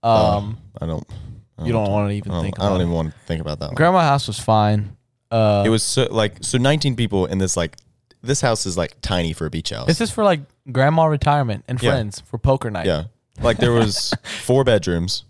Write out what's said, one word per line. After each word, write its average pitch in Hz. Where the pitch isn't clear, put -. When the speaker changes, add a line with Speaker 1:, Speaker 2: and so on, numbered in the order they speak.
Speaker 1:
Oh, 107
Speaker 2:
Um, 101
Speaker 1:
I -
don't, 80
I 82
Speaker 2:
you 117
don't 110
Speaker 1:
don't 98
Speaker 2:
wanna 101
even 101
Speaker 1:
I -
don't, 85
Speaker 2:
think 98
Speaker 1:
I 90
don't 101
Speaker 2:
about 92
it. -
Speaker 1:
even 85
wanna 80
think 82
about 76
that 76
one. -
Speaker 2:
Grandma 175
house 143
was 104
fine. 107
Uh, 107
Speaker 1:
It 107
was 113
so, -
like, 107
so -
nineteen 139
people 101
in 95
this, 95
like, 85
this 135
house 113
is, 90
like, 85
tiny 87
for 80
a 73
beach 80
house. 62
Speaker 2:
This 165
is 214
for, 220
like, 180
grandma 151
retirement 143
and 123
Speaker 1:
Yeah. 120
Speaker 2:
friends 107
for -
poker 135
night. 90
Speaker 1:
Yeah. 82
Like, 117
there 120
was 113
Speaker 2:
<laughs> -
Speaker 1:
four 131
bedrooms. 90